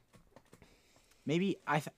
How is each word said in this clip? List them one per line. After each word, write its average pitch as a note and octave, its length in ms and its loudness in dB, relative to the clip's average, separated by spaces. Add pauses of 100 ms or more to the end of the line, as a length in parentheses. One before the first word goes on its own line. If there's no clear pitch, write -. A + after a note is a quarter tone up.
(1300)
maybe E3+ 320 2 (100)
I. D3 120 2
Th-, - 180 -8